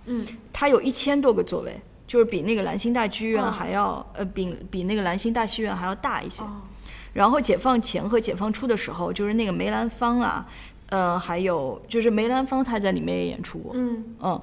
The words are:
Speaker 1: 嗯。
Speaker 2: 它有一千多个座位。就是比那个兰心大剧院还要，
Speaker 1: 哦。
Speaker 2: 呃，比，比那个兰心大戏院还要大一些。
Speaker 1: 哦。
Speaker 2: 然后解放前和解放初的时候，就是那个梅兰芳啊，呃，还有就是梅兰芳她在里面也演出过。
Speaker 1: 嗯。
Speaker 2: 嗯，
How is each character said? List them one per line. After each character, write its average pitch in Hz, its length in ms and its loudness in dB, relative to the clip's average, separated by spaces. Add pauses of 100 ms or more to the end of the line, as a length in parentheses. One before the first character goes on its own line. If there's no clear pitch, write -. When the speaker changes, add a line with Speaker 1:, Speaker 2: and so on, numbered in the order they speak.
Speaker 1:
嗯。 240 200 -4 (280)
Speaker 2:
它 285 160 4
有 254 100 8
一 262 100 0
千 285 300 2
多 262 140 6
个 185 100 2
座 175 200 -4
位。 - 120 -10 (380)
就 240 60 6
是 226 60 8
比 196 180 -2
那 214 100 2
个 208 80 0
兰 175 160 -2
心 233 160 0
大 240 140 2
剧 220 240 -4
院 202 200 2
还 180 200 -4
要， 196 160 2
Speaker 1:
哦。 - 260 -6
Speaker 2:
呃， - 100 -6
比， 185 320 -4 (140)
比 180 140 -4
那 196 120 0
个 208 60 0
兰 180 160 0
心 233 160 0
大 226 140 0
戏 220 160 -2
院 202 120 -2
还 180 120 -4
要 190 80 -4
大 233 260 -2
一 - 80 -8
些。 220 140 -10
Speaker 1:
哦。 208 180 -12 (500)
Speaker 2:
然 202 200 6
后 294 100 4
解 220 160 6
放 254 240 4
前 165 260 -2
和 226 120 4
解 220 160 -2
放 208 180 -2
初 262 140 -4
的 226 100 4
时 - 140 -4
候， 175 200 -2
就 202 140 -2
是 208 80 0
那 226 100 4
个 196 80 0
梅 185 200 0
兰 220 180 0
芳 240 300 0
啊， 214 280 -2 (420)
呃， 180 300 2
还 175 200 -4
有 160 480 0
就 233 120 0
是 226 120 4
梅 214 160 2
兰 262 180 2
芳 262 180 0
她 247 160 0
在 196 120 2
里 175 100 0
面 175 160 -2
也 175 80 -2
演 - 160 -6
出 180 160 -10
过。 - 160 -12
Speaker 1:
嗯。 240 320 -4 (140)
Speaker 2:
嗯， 180 240 -2